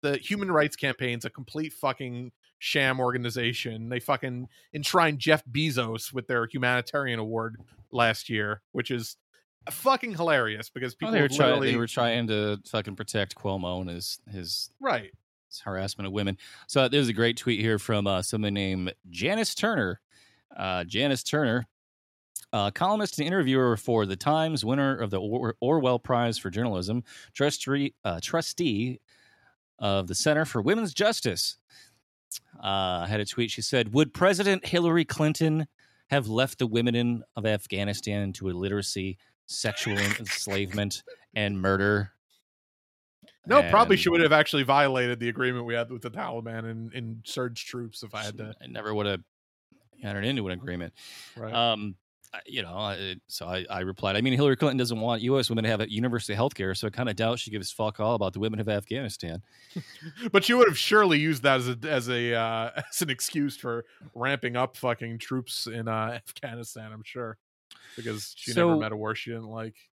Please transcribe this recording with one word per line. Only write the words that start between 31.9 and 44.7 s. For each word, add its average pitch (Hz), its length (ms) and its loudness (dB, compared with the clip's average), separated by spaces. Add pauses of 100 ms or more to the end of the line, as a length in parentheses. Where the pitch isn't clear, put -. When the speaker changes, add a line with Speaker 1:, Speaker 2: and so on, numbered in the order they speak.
Speaker 2:
uh, 92 440 0
had 104 140 0
a 104 40 -2
tweet. 117 260 -2
She - 120 -6
said, 113 320 0
"Would 143 200 4
President 190 500 4
Hillary 170 400 4
Clinton 156 600 2 (420)
have 135 200 2
left 123 300 2
the 127 80 2
women 117 280 2
in, 120 300 0 (100)
of 107 120 -4
Afghanistan 101 880 -2
to 95 140 -6
illiteracy, 95 720 -4 (280)
sexual - 520 -2
Speaker 1:
<laughs> 101 220 0
Speaker 2:
enslavement, 98 840 -4 (320)
and 101 260 -2
murder?" 98 520 4 (1300)
Speaker 1:
No, 254 260 8
probably 208 240 8
Speaker 2:
And 185 80 2
Speaker 1:
she 185 60 2
would 170 120 4
have 156 120 8
actually 151 300 6
violated 131 560 4